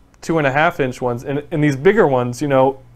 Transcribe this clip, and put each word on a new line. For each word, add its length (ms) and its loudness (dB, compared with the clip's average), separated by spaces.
two 180 -2
and 80 0
a 60 2
half 280 0
inch 200 -4
ones, 240 -4
and, 280 -6
and 100 -2
these 140 0
bigger 320 4
ones, 340 -2
you 60 -4
know, 320 2